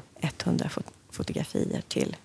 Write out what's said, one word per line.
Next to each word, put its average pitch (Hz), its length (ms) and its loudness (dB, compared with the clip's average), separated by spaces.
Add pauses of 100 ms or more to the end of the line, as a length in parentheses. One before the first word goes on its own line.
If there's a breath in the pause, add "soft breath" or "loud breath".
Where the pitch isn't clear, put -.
(200)
etthundra - 500 2
fot-, - 240 -6 (180)
fotografier - 760 0
till - 380 0